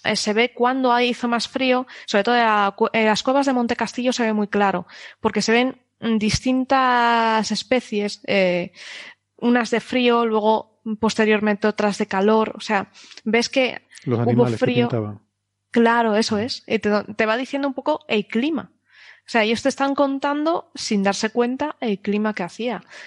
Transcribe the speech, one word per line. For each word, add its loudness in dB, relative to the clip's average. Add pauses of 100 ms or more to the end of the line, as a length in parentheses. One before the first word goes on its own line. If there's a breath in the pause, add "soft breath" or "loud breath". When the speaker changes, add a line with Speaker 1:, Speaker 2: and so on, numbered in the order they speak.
Speaker 1:
eh, 0
se -2
ve 0
cuando 0
ahí 2
hizo -4
más -2
frío, 0 (180 loud breath)
sobre 0
todo 2
en 4
la 2
cue-, 0
en 2
las 2
cuevas 2
de 2
Monte 0
Castillo -2
se -2
ve 0
muy 0
claro, 0 (320 loud breath)
porque -2
se 0
ven, 0 (180)
mm, 0
distintas 2
especies, -2
eh, 2 (680 loud breath)
unas 2
de 0
frío, 2
luego 0 (200)
posteriormente 2
otras 0
de -2
calor, 2
o -16
sea, -2 (320 loud breath)
ves 0
que -2 (160)
Speaker 2:
Los 0
Speaker 1:
hubo 0
Speaker 2:
animales 4
que -2
Speaker 1:
frío. 2
Speaker 2:
pintaban. -4 (520)
Speaker 1:
Claro, 2
eso 0
es. -6
Y 0
te, -2 (260)
te 0
va 0
diciendo -4
un -4
poco -4
el -2
clima. -4 (500 loud breath)
O -20
sea, 4
ellos -2
te 2
están -2
contando, -2
sin -2
darse 0
cuenta, -2
el -4
clima -2
que -6
hacía. -8 (240 loud breath)